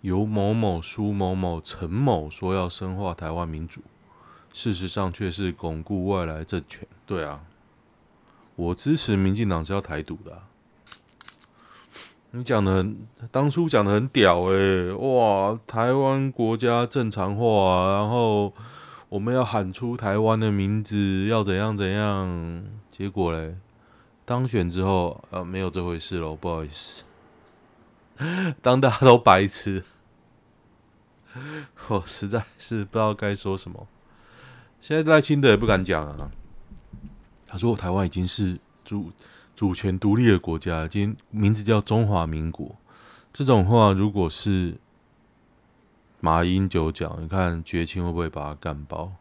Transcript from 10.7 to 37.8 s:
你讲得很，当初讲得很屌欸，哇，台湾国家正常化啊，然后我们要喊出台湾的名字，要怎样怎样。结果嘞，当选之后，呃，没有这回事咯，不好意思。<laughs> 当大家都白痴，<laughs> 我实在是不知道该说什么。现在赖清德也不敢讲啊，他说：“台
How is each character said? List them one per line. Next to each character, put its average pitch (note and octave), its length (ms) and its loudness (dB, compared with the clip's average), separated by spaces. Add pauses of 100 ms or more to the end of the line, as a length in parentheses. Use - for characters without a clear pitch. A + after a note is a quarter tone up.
你 B2 140 -10
讲 A2+ 200 2
得 F#2+ 120 4
很， G2 200 0 (360)
当 C#3 180 2
初 E3 180 0
讲 A#2 160 4
得 G2 80 2
很 G#2+ 160 2
屌 F#2 340 6
欸， F#2+ 500 2
哇， A2 760 2
台 A#2 260 0
湾 C3+ 380 0
国 A#2 260 0
家 A#2+ 300 2
正 A#2+ 240 -2
常 G2+ 240 -2
化 G2+ 400 4
啊， F#2+ 240 4
然 G#2 100 0
后 A2 460 2 (540)
我 G2+ 100 -6
们 A2+ 160 -2
要 B2+ 100 2
喊 G#2+ 280 -2
出 A#2+ 240 -6
台 G#2 200 -2
湾 A2 220 4
的 A2 140 2
名 G2+ 300 0
字， G2 440 0
要 A2 160 2
怎 F#2+ 140 0
样 G#2+ 200 -2
怎 G2 140 -2
样。 F#2+ 760 -4 (280)
结 G2 180 -8
果 F2+ 220 -2
嘞， D#2+ 240 -6 (680)
当 B2 220 -2
选 G#2 240 0
之 F2+ 120 -2
后， F#2 480 0
呃， F#2 140 -8
没 F2+ 140 -8
有 F#2+ 100 -4
这 F2+ 160 -6
回 F2 140 -4
事 F2+ 200 -8
咯， D#2+ 180 -6
不 F2 120 -8
好 D#2+ 160 -4
意 D2+ 60 -10
思。 - 320 -16 (1160)
<laughs> F3 420 -4
当 B2+ 200 4
大 C3 100 4
家 A2 80 -4
都 B2 180 10
白 G2 300 6
痴， G2 380 -6 (1000)
<laughs> - 1000 -18
我 G2 180 -2
实 - 220 -8
在 G#2+ 180 -4 (140)
是 A2 260 -6
不 - 100 -14
知 A#2 40 0
道 G#2+ 160 2
该 G2+ 220 -4
说 F#2+ 200 -4
什 F#2 140 -12
么。 F2 160 -16 (920)
现 - 160 -4
在 D#3 120 0
赖 D#3 120 8
清 D3 200 2
德 C3+ 100 6
也 G#2 60 10
不 G#2+ 80 0
敢 G2 200 2
讲 E2 200 -2
啊， D2 240 -10 (1160)
他 - 100 -14
说： A2 200 0
“台 F#2 140 -6